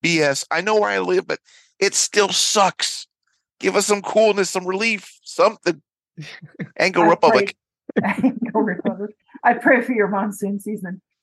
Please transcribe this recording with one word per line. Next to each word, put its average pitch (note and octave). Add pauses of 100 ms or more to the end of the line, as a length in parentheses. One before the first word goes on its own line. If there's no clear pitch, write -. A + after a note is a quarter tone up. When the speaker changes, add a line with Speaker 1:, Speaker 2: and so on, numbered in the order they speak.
Speaker 1:
B E3+
S. C#3+
I D#3+
know G#3+
where G#3
I G3
live, F#3
but - (400)
it G3
still G3+
sucks. - (520)
Give F#3
us G3
some G3+
coolness, G3+
some F#3
relief, G3+ (120)
something. E3+ (480)
Speaker 2:
<laughs> -
Speaker 1:
Angle F3+
Speaker 3:
I E3
Speaker 1:
Republic. E3 (420)
Speaker 3:
pray, G#3
<laughs> -
Angle A#3+
Republic. G3+ (280)
I A#3+
pray B3+
for B3+
your G#3
monsoon G3+
season. F#3+ (220)